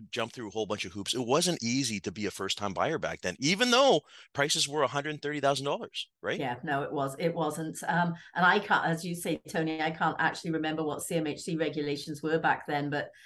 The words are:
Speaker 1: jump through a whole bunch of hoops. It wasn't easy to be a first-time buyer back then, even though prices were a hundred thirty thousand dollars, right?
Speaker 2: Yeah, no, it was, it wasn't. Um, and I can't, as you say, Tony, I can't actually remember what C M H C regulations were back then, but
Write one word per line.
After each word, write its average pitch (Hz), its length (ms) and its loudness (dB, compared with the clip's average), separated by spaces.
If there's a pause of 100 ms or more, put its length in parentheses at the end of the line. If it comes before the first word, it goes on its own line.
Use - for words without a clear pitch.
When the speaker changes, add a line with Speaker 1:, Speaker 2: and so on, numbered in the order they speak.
(120)
Speaker 1:
jump 117 200 -4
through 117 160 -8
a 95 40 -10
whole 107 160 -2
bunch 104 180 -2
of 92 80 -12
hoops. 101 220 -4
It 123 100 -2
wasn't 160 380 2
easy 117 380 0
to 101 100 -4
be 101 160 -4
a 92 40 -2
first-time 98 420 -4
buyer 113 260 0
back - 220 -4
then, 90 180 -2
even 196 320 2
though 240 300 6 (300)
prices 143 380 2
were 147 140 2
a 127 40 4
hundred 143 340 -2
thirty 147 180 -4
thousand 139 260 2
dollars, 175 420 -4 (140)
right? 107 180 -2
Speaker 2:
Yeah, 123 240 -2
no, 143 200 0
it - 100 -6
was, 139 260 -2
it 170 140 0
wasn't. 156 440 -2 (100)
Um, 170 260 2 (220)
and 180 100 4
I 190 140 8
can't, 196 260 2
as 165 180 0
you 175 120 -4
say, 170 340 -2
Tony, 160 320 0
I 160 100 0
can't 160 280 0
actually 160 320 0
remember 156 320 0
what 147 180 -2
C - 140 -4
M 160 120 0
H 143 140 -4
C 165 160 -4
regulations 147 640 -2
were 156 160 0
back 156 300 0
then, 143 220 0
but 143 200 -2 (160)